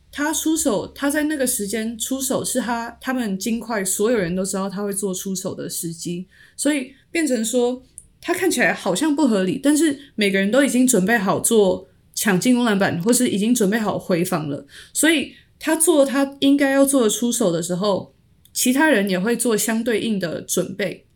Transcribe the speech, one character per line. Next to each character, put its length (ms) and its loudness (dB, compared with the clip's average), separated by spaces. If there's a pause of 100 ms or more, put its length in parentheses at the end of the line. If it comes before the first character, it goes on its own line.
(120)
他 200 -4
出 240 0
手， 380 -2
他 160 -2
在 140 0
那 120 -2
个 80 -2
时 220 -4
间 320 -6
出 220 -4
手 240 -4
是 160 -2
他， 400 -6
他 120 -4
们 240 -2
金 220 -4
块 260 -4
所 240 0
有 80 2
人 200 -2
都 80 -2
知 120 -6
道 140 -4
他 140 -8
会 80 -4
做 200 -4
出 220 -8
手 180 -8
的 160 -10
时 240 -8
机， 360 -8 (280)
所 160 0
以 220 -6 (160)
变 160 -2
成 180 0
说 380 -2 (380)
他 120 -4
看 160 0
起 120 0
来 120 4
好 220 -2
像 220 0
不 100 2
合 160 2
理， 180 -2
但 160 4
是 220 2 (160)
每 160 2
个 80 0
人 140 2
都 100 6
已 60 4
经 180 4
准 180 4
备 140 2
好 220 0
做 480 2 (260)
抢 240 2
进 160 4
攻 100 2
篮 140 2
板， 240 0
或 100 2
是 160 2
已 80 -2
经 160 2
准 160 2
备 80 2
好 220 -2
回 260 -2
防 240 -2
了， 160 -8 (280)
所 180 2
以 240 -2 (240)
他 160 0
做 320 4
他 320 -2
应 180 4
该 140 2
要 140 4
做 180 2
的 80 4
出 220 -2
手 180 2
的 100 -2
时 140 -4
候， 400 -2 (380)
其 200 0
他 160 4
人 220 4
也 80 0
会 180 0
做 200 0
相 260 -2
对 180 0
应 200 -2
的 200 -6
准 360 -4
备。 280 -8 (120)